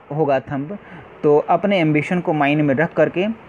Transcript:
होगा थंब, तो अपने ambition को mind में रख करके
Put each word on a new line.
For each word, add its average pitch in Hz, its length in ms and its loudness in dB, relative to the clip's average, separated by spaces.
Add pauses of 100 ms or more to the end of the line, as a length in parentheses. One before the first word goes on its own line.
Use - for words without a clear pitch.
(160)
होगा 143 240 0
थंब, 147 380 -8 (460)
तो 147 140 4
अपने 185 420 0
ambition 156 400 0
को 170 140 -2
mind 147 280 2
में 143 140 2
रख 160 180 -2
करके 170 340 0 (220)